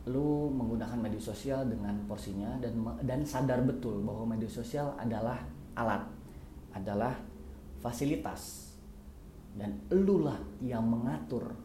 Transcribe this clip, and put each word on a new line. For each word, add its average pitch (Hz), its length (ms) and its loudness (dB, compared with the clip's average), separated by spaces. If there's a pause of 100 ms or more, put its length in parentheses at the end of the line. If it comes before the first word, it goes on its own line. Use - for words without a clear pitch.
lu 147 480 4
menggunakan 113 480 2
media 107 240 0
sosial 135 400 -2
dengan 101 400 0
porsinya 104 560 -4
dan 117 160 -2
me-, 113 320 0
dan 135 160 2
sadar 127 400 4
betul 107 400 2
bahwa 110 320 0
media 107 160 -2
sosial 143 480 -2
adalah 113 400 0 (400)
alat, 107 240 2 (720)
adalah 104 400 2 (640)
fasilitas. - 920 -2 (800)
Dan 104 400 -4
elulah 180 480 6 (240)
yang 120 240 2
mengatur 117 640 0 (120)